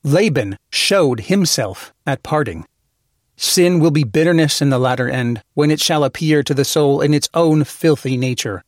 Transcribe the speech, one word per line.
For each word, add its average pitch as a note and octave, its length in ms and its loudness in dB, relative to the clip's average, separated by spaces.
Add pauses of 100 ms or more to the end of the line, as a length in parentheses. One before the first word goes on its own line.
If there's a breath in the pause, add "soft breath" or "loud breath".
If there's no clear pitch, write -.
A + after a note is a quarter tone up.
Laban C#3 560 0 (120)
showed C#3+ 500 0
himself C#3+ 720 -2 (120)
at C#3 160 -4
parting. G#2+ 440 -4 (720)
Sin F3+ 440 2
will E3 100 4
be D3 140 0
bitterness D#3+ 560 2
in C#3+ 100 2
the B2+ 80 2
latter B2+ 300 0
end, A#2+ 340 -4 (120)
when D3 160 2
it D3+ 100 -2
shall D3+ 240 0
appear D3+ 380 0
to D3 120 -4
the C3+ 100 0
soul C#3+ 360 0
in D3 140 2
its C#3+ 200 -2
own D#3 300 2
filthy C#3 520 -2
nature. A#2+ 520 -6